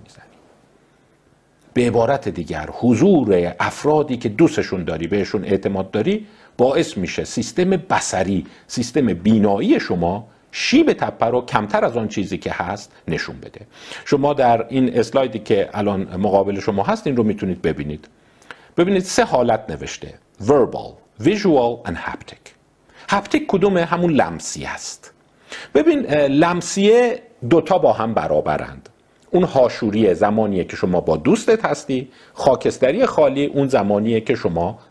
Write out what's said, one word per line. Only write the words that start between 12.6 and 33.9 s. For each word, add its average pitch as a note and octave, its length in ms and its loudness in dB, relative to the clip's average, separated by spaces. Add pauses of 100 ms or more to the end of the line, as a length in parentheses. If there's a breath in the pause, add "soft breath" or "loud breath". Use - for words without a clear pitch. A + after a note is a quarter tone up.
نشون - 320 -6
بده. - 220 -20 (440 loud breath)
شما C#3+ 280 2
در A#2+ 360 2
این B2+ 300 0
اسلایدی A2+ 400 -2
که G2+ 340 0
الان G2 420 -2
مقابل G2 440 2
شما G2+ 240 -2
هست، - 240 -2
این C#3 80 0
رو A#2+ 80 2
می‌تونید F#2+ 380 -2
ببینید. D2+ 460 -4 (720 loud breath)
ببینید F#3 260 2
سه A#3+ 200 0
حالت A#2+ 460 0
نوشته: - 440 -12 (280)
verbal, G#2+ 840 0
visual D3 680 0
and E2+ 60 -6
haptic. - 540 -14 (600 loud breath)
هپتیک G3+ 380 0
کدومه؟ F#3 380 2
همون F3 260 0
لمسی F2+ 520 -2
هست. - 500 -14 (640 loud breath)
ببین، D4+ 320 4
اه، D3 200 2
لمسیه F3+ 960 2 (280)
دوتا E3 280 4
با C3+ 160 4
هم A2 200 -2
برابرند. D2+ 760 -2 (420)
اون F3+ 120 4
هاشوریه، A2+ 680 2
زمانیه G#2 500 0
که - 120 -10
شما F2+ 260 0
با D#2+ 160 0
دوستت A3 480 2
هستی، C3+ 440 -4 (240 loud breath)
خاکستری C3+ 720 2
خالی C#3+ 400 2
اون C#3 220 0
زمانیه A2 540 0